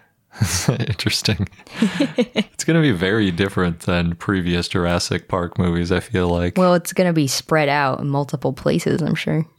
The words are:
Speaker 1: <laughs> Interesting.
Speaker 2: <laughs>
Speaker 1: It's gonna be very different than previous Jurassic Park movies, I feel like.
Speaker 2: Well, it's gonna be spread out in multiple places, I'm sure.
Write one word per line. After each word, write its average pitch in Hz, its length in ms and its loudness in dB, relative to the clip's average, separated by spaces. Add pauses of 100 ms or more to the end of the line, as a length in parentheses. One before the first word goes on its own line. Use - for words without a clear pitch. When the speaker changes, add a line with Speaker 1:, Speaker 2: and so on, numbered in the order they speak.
(320)
Speaker 1:
<laughs> - 360 -2
Interesting. 107 800 -2 (340)
Speaker 2:
<laughs> 220 80 4 (720)
Speaker 1:
It's - 40 -8
gonna 165 180 4
be 147 80 4
very 95 400 2
different 87 500 0
than 85 360 0
previous 87 520 0
Jurassic 87 600 0
Park 87 320 -2
movies, 87 320 0
I 87 80 2
feel 90 280 0
like. 87 300 0
Speaker 2:
Well, 180 160 4
it's 175 180 -2
gonna 180 200 2
be 156 160 0
spread 156 400 0
out 139 320 0
in 143 80 -4
multiple 139 440 -2
places, - 480 0
I'm 151 140 0
sure. 156 320 -2 (120)